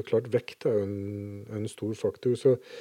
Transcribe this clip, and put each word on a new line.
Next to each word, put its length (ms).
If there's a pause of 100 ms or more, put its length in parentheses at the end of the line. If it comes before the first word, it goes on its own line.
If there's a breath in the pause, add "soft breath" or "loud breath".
klart, 240
vekt 360
er 120
jo 80
en, 640
en 160
stor 280
faktor. 440
Så 180 (240 loud breath)